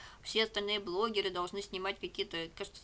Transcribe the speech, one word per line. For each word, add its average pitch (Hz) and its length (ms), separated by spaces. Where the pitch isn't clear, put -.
все 220 220
остальные 208 340
блогеры 196 500
должны 180 320
снимать 196 380
какие-то, 170 560
кажется, - 280